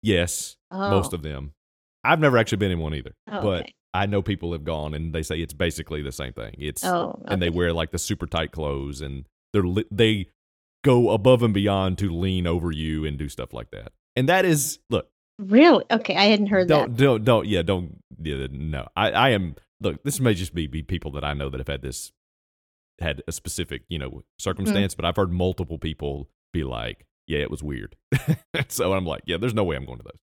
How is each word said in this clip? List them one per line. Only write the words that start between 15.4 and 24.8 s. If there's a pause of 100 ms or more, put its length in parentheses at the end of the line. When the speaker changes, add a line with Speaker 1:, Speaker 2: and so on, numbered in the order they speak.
Speaker 2:
Okay,
I
hadn't
heard
Speaker 1:
Don't,
Speaker 2:
that.
Speaker 1:
don't,
don't,
yeah,
don't, (180)
yeah,
no. (100)
I,
I
am, (240)
look,
this
may
just
be,
be
people
that
I
know
that
have
had
this, (880)
had
a
specific,
you
know, (140)
circumstance,